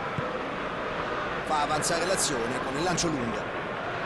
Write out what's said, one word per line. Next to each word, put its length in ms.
Fa 160
avanzare 440
l'azione 580
con 120
il 80
lancio 240
lungo. 340